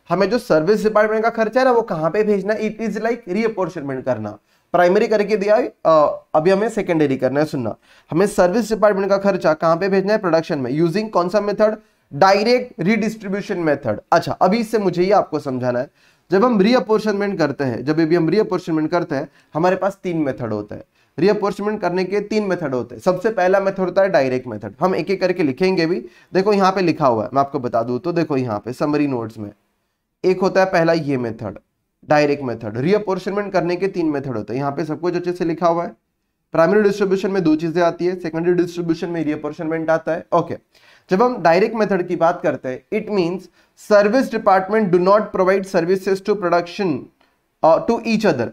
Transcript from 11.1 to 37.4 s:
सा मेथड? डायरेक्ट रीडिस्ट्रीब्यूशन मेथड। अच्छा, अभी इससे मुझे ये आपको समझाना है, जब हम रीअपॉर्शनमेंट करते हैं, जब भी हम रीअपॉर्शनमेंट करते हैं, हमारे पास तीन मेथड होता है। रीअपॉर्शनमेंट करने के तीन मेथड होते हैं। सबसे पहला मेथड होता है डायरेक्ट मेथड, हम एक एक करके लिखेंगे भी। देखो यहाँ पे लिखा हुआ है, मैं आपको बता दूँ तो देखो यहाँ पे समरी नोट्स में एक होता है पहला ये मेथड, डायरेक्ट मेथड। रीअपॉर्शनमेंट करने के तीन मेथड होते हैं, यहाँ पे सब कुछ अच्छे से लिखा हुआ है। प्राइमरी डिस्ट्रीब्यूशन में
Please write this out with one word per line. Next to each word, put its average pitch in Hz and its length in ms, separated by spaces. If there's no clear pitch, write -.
सा 208 120
मेथड? 214 340
डायरेक्ट 202 680
रीडिस्ट्रीब्यूशन 202 760
मेथड। 135 400
अच्छा, 165 220
अभी 190 260
इससे 226 200
मुझे 180 240
ये 190 100
आपको 160 260
समझाना 127 400
है, 139 100
जब 196 140
हम 240 160
रीअपॉर्शनमेंट 208 760
करते 143 260
हैं, 123 220
जब 151 120
भी 160 180
हम 165 140
रीअपॉर्शनमेंट 175 600
करते 170 240
हैं, 151 140
हमारे 185 220
पास 190 280
तीन 175 160
मेथड 127 340
होता 104 220
है। 98 100
रीअपॉर्शनमेंट 208 640
करने 180 220
के 190 180
तीन 214 240
मेथड 165 300
होते 120 200
हैं। 110 60
सबसे 233 300
पहला 190 280
मेथड 190 200
होता 180 220
है 196 80
डायरेक्ट 131 380
मेथड, 107 320
हम 185 160
एक 160 140
एक 190 120
करके 180 220
लिखेंगे 175 420
भी। 180 140
देखो 190 200
यहाँ 196 180
पे 196 100
लिखा 156 260
हुआ 110 160
है, 104 100
मैं 139 80
आपको 139 180
बता 117 240
दूँ 123 160
तो 165 140
देखो 156 240
यहाँ 117 220
पे 117 140
समरी 147 340
नोट्स 113 300
में 104 140
एक 185 180
होता 196 180
है 190 120
पहला 165 220
ये 143 240
मेथड, 110 400
डायरेक्ट 147 340
मेथड। 113 340
रीअपॉर्शनमेंट 196 760
करने 175 220
के 185 120
तीन 185 200
मेथड 139 300
होते 104 160
हैं, 127 60
यहाँ 143 120
पे 156 140
सब 151 160
कुछ 170 140
अच्छे 175 180
से 175 120
लिखा 165 220
हुआ 165 160
है। - 120
प्राइमरी 175 280
डिस्ट्रीब्यूशन 196 500
में 190 120